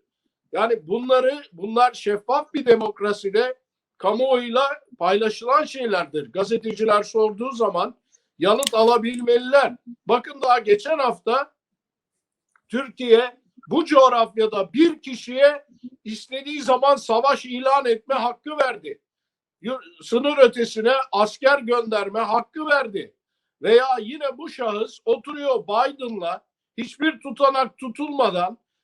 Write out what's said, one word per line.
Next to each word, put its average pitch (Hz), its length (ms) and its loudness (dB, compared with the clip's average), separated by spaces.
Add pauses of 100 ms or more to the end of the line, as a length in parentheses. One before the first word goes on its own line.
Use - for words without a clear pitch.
(520)
Yani 180 360 -2
bunları, 254 540 0 (100)
bunlar 226 400 0
şeffaf 226 640 -4
bir 262 120 -4
demokraside 214 920 0 (400)
kamuoyuyla 247 800 0 (180)
paylaşılan 220 680 0
şeylerdir. 175 680 -4
Gazeteciler 208 680 0
sorduğu 214 500 -2
zaman 208 420 -2 (440)
yanıt 220 360 2
alabilmeliler. 240 1000 2 (300)
Bakın 262 360 -2
daha 247 160 4
geçen 220 400 0
hafta 254 540 -2 (1160)
Türkiye 247 680 2 (340)
bu 302 140 0
coğrafyada 226 880 4
bir 311 300 2
kişiye 269 640 0 (380)
istediği 277 580 -12
zaman 262 340 4
savaş 240 480 0
ilan 262 420 0
etme 233 280 -2
hakkı 247 420 -6
verdi. 240 440 -4 (640)
Yur-, 226 400 -10
sınır 277 360 0
ötesine 233 540 2 (200)
asker 214 460 0
gönderme 220 600 -4
hakkı 233 460 -4
verdi. 226 480 -4 (480)
Veya 233 240 4 (140)
yine 262 380 -8
bu 320 100 -14
şahıs 220 560 -6
oturuyor 269 600 -2
Biden'la 220 800 -4 (340)
hiçbir 294 420 -4
tutanak 269 580 0
tutulmadan 233 800 -4 (260)